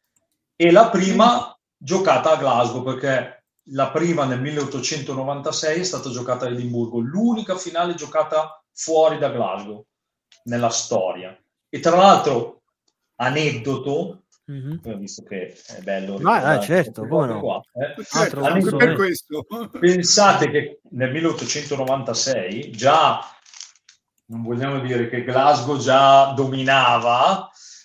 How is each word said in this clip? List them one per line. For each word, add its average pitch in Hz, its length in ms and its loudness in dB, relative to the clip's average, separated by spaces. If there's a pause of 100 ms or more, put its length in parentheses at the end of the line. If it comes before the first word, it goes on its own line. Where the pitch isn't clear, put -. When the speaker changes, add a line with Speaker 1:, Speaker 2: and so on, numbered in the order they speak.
(560)
Speaker 1:
E 170 160 4
la 190 180 10
prima 196 480 4
Speaker 2:
Mm. - 140 -8 (260)
Speaker 1:
giocata 160 540 0
a 156 60 6
Glasgow, 123 460 0
perché 131 600 -4 (280)
la 135 200 -2
prima 160 340 0
nel 127 160 -2
millenottocentovantasei 143 1400 -4
è - 20 -4
stata 135 260 -8
giocata 123 360 -6
a 123 40 -6
Edimburgo, 120 500 -4
l'unica 190 560 -2
finale 170 380 -6
giocata 156 680 -4 (120)
fuori 156 460 2
da 143 100 0
Glasgow 104 560 -6 (600)
nella 120 260 -2
storia. 92 680 -4 (320)
E 143 100 -10
tra 165 160 2
l'altro, 180 680 4 (540)
aneddoto, 139 1040 -4 (220)
Speaker 2:
Mhm. 143 380 -12
Speaker 1:
eh, 113 120 -12
visto 98 280 -14
che 95 320 -12 (120)
è - 160 -18
bello 98 340 -6
Speaker 2:
Vai, 196 60 -10
vai, 208 120 4 (240)
Speaker 1:
ricordare - 60 -2
Speaker 2:
certo, 156 260 0 (100)
Speaker 1:
queste 110 60 -8
Speaker 2:
come 156 200 0
Speaker 1:
cose 117 60 -4
Speaker 2:
no. 107 60 -8
Speaker 1:
qua, 98 220 -6 (120)
eh. - 300 -8
Speaker 3:
Certo, - 140 -6
Speaker 2:
Altro 151 240 0
Speaker 3:
anche 139 100 0
Speaker 1:
Aneddoto. 180 260 2
Speaker 3:
per 165 180 4
questo. 165 500 -4 (340)
Speaker 1:
Pensate 180 680 4
che - 300 -4 (100)
nel 127 220 -4
millenottocentovantasei 131 1600 -4
già, 131 480 2 (1080)
non 113 160 -10
vogliamo 131 360 -4
dire 123 300 -2
che 120 140 -4
Glasgow 135 540 2
già 135 580 6
dominava, 131 1120 2 (360)